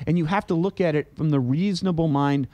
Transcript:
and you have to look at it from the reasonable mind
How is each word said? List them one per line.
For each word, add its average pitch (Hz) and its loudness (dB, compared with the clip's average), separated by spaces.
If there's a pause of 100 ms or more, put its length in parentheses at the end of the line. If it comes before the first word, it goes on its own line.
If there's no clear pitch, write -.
and 170 2
you 165 0
have 196 -2
to 180 0
look 190 -2
at 160 2
it 143 -4
from 156 -2
the 143 2
reasonable 165 0
mind 143 2